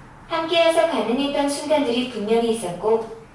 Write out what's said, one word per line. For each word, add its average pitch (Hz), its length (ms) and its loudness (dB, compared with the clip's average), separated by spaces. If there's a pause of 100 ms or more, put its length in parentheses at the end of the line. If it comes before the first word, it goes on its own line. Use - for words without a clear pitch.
(300)
함께여서 330 580 2
가능했던 277 640 0
순간들이 247 600 0
분명히 226 420 0
있었고 214 540 -2 (300)